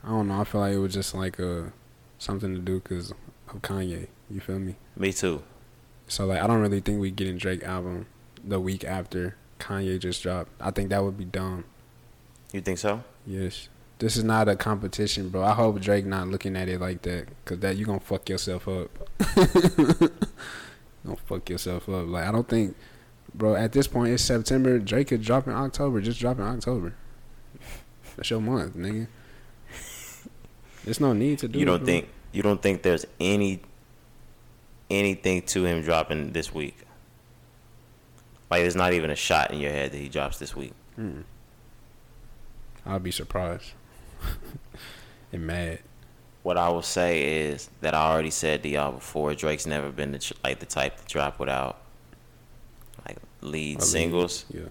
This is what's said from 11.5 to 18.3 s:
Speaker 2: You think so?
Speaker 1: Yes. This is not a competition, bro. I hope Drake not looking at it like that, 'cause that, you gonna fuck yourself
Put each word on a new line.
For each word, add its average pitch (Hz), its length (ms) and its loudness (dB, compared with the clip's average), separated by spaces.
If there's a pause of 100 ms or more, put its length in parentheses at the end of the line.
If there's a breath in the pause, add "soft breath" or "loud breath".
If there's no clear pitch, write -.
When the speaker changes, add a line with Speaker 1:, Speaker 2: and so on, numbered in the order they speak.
Speaker 2:
You 98 80 -6
think 90 180 -2
so? 107 240 0 (240)
Speaker 1:
Yes. 95 420 -6 (300)
This 110 180 2
is 113 80 2
not 110 240 6
a 98 80 4
competition, 104 720 -2
bro. 92 160 -2
I 107 80 6
hope 107 280 4
Drake 101 260 4
not 95 220 -2
looking 95 280 -4
at 92 120 -2
it 92 120 -2
like 90 220 -4
that, 85 260 -4 (160)
'cause 90 160 -6
that, 95 160 0
you 107 100 -2
gonna 98 140 -2
fuck - 280 -4
yourself 92 400 -4